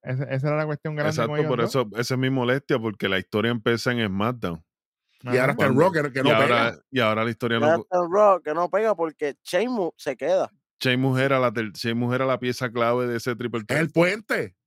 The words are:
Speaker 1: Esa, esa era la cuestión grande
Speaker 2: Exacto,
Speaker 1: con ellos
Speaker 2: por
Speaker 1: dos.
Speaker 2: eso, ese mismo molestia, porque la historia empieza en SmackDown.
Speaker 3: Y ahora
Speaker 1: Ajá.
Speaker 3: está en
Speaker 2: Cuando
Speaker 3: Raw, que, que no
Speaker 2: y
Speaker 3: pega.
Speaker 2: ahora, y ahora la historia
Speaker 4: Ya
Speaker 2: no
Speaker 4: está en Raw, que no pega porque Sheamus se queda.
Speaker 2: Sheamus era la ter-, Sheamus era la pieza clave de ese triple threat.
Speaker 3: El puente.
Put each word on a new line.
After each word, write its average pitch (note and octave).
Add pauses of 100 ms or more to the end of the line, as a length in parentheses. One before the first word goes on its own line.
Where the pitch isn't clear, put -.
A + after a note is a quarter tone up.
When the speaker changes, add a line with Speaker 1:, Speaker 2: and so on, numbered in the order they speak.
Speaker 1:
Esa, C3
esa C3
era D3+
la D#3
cuestión D#3
grande D3+
Speaker 2:
Exacto, A#2
Speaker 1:
con D3
ellos -
Speaker 2:
por B2
Speaker 1:
dos. A#2
Speaker 2:
eso, B2
ese A#2+
mismo C3
molestia, C3
porque A2
la F#2+
historia G#2+
empieza A#2
en A#2+
SmackDown. G2 (640)
Speaker 3:
Y -
ahora B2
Speaker 1:
Ajá. C3
Speaker 3:
está D3
en C3
Speaker 2:
Cuando C3+
Speaker 3:
Raw, F3+ (140)
que, C3+
que C3+
no -
Speaker 2:
y A#2
Speaker 3:
pega. A2 (220)
Speaker 2:
ahora, F#2+ (140)
y B2+
ahora A2
la A#2+
historia A#2
Speaker 4:
Ya C#3
Speaker 2:
no D#3
Speaker 4:
está -
en E3+
Raw, G3
que D3+
no E3+
pega G#3
porque D3+
Sheamus G#3
se C3+
queda. D#3+ (260)
Speaker 2:
Sheamus C3
era C3+
la B2
ter-, A2
Sheamus A#2+
era C3
la C3
pieza B2
clave A#2+
de A#2+
ese A#2+
triple A#2
threat. C3+
Speaker 3:
El D#3+
puente. F3+ (120)